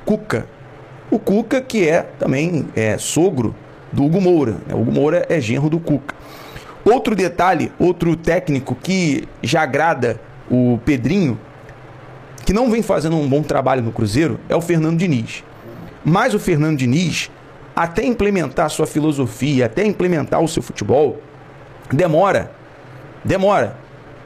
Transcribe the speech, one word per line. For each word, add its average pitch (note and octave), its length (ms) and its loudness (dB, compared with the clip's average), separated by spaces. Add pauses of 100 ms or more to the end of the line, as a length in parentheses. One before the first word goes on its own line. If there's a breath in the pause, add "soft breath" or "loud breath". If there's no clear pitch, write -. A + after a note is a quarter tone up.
Cuca. G#3 420 -2 (640)
O - 80 2
Cuca, A3 440 0
que A3 260 0
é E3 140 4
também, D3 760 -2
é, A2 220 0
sogro D3 560 0 (360)
do C3 140 0
Hugo E3 160 2
Moura, E3 320 4 (140)
né? - 80 -6
O A2 80 0
Hugo B2+ 100 0
Moura D3 360 2
é E3 120 0
genro C3 300 0
do E3 100 0
Cuca. E3 340 -2 (680 loud breath)
Outro A#3 320 4
detalhe, F3 600 0
outro E3+ 360 2
técnico D#3 600 0
que F3 520 0 (160)
já D3 200 2
agrada C3+ 580 0 (300)
o B2 340 4
Pedrinho, C#3 540 2 (1040)
que - 80 0
não A#3 180 2
vem A3+ 120 2
fazendo D#3+ 340 0
um D3 120 0
bom C#3 140 2
trabalho C3+ 400 0
no A2+ 100 -2
Cruzeiro, A2+ 460 0 (100)
é - 60 0
o E3 60 2
Fernando E3 380 0
Diniz. D3 440 -2 (640)
Mas G#3 280 2
o G#3 60 0
Fernando D#3 400 0
Diniz, C3+ 520 0 (440)
até E3+ 300 -2
implementar G3 640 0
a - 20 -4
sua D3+ 180 -2
filosofia, C#3 800 0
até F3 180 -2
implementar F3+ 560 0
o E3 80 2
seu - 140 -4
futebol, A#2+ 580 0 (720)
demora. D#3+ 600 2 (720)
Demora. F3+ 520 2 (500)